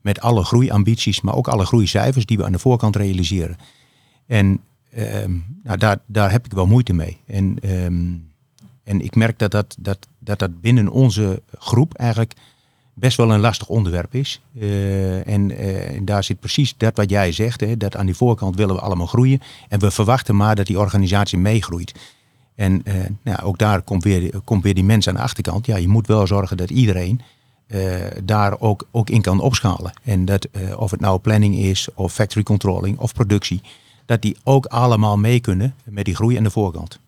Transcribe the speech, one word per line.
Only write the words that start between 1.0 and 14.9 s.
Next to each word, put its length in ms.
maar 140
ook 120
alle 180
groeicijfers 600
die 120
we 80
aan 60
de 80
voorkant 360
realiseren. 640
En, 340
ehm, 400
nou, 140
daar, 280
daar 260
heb 140
ik 60
wel 160
moeite 260
mee. 320
En, 360
ehm, 460
en 180
ik 140
merk 240
dat 120
dat, 280
dat, 280
dat 200
dat 220
binnen 280
onze 520
groep 360
eigenlijk 400
best 240
wel 140
een 80
lastig 280
onderwerp 480
is. 260
Eh, 680